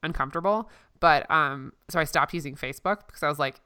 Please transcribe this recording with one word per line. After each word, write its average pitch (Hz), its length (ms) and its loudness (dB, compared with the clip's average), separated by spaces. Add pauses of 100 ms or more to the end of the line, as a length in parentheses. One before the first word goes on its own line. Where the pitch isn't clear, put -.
uncomfortable. 170 680 -2 (280)
But, 156 320 4
um, 139 440 0 (160)
so 175 100 0
I 156 40 0
stopped 147 300 0
using 147 220 -8
Facebook 185 500 -6
because - 160 -10
I 151 60 2
was 147 100 -2
like, 135 280 -2